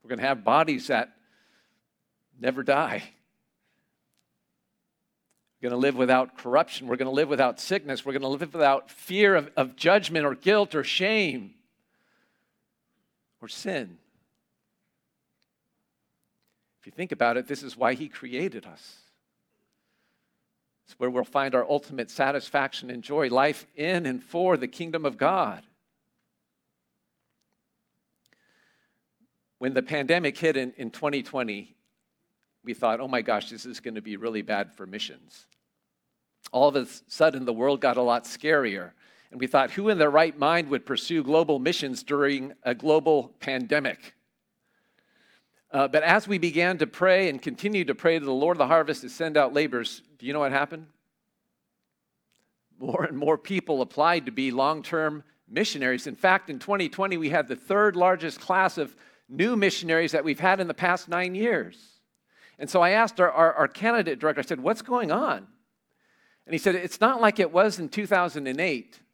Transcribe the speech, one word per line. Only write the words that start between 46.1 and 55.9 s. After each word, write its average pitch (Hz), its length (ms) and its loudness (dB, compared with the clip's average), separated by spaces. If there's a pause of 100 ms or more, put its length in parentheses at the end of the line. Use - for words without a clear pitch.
we 196 100 0
began 170 400 0
to 151 80 2
pray 185 420 2
and 135 140 -6
continue 185 420 -2
to 135 100 -2
pray 165 240 2
to 147 60 -4
the 139 80 -2
Lord 151 220 2
of 160 40 -4
the 131 100 2
harvest 151 320 2
to 123 80 -14
send 156 280 -2
out 135 160 4
laborers, 127 480 -2 (180)
do 120 60 -20
you 135 80 -6
know 151 60 -2
what 135 140 0
happened? 147 340 -2 (1900)
More 156 260 -2
and 151 140 -4
more 147 180 2
people 165 460 -4
applied 156 440 0
to 123 60 -8
be 131 200 -2
long-term 151 720 -2 (240)
missionaries. 131 580 -2